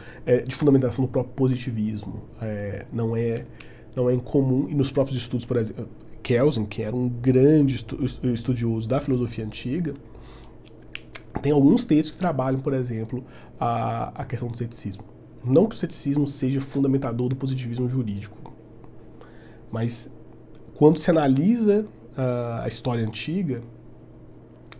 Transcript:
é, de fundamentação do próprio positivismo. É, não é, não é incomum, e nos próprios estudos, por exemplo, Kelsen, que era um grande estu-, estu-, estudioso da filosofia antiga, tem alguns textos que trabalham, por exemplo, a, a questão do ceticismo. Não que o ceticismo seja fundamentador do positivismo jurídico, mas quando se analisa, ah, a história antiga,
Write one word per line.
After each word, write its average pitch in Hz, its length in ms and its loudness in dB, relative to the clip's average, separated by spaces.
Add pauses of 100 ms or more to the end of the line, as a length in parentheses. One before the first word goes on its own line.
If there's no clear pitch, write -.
(240)
é, 156 180 4
de 127 140 -6
fundamentação 135 480 4
do 127 60 0
próprio - 240 -2
positivismo. 110 880 -2 (180)
É, 104 540 -6
não 113 240 -2
é, 117 280 -2 (500)
não 123 120 2
é 123 60 4
incomum, 131 560 2
e 156 60 -4
nos 135 160 2
próprios 135 280 0
estudos, - 260 -4
por 120 120 0
exemplo, 113 300 -4 (340)
Kelsen, 117 440 2
que 107 180 -6
era 107 120 -4
um 123 140 0
grande 131 640 6
estu-, - 300 -4
estu-, - 220 -2
estudioso 117 600 0
da 127 120 2
filosofia 120 440 -2
antiga, 139 520 -4 (1500)
tem 143 100 2
alguns 147 340 6
textos 151 260 2
que - 80 -14
trabalham, 135 400 0
por 135 140 -2
exemplo, 123 500 -4 (360)
a, 117 500 -2 (120)
a 131 40 -8
questão 120 220 -6
do 117 80 -8
ceticismo. 110 480 -8 (400)
Não 139 220 6
que 220 100 -2
o - 40 -10
ceticismo 147 480 0
seja 135 340 -2
fundamentador 135 680 0
do 131 60 -4
positivismo 127 540 -4
jurídico, 107 640 -6 (1160)
mas 117 400 -4 (640)
quando 156 240 8
se - 100 -2
analisa, 202 760 4 (320)
ah, 120 460 -2
a 120 40 -4
história 117 380 -2
antiga, 139 560 -4 (1200)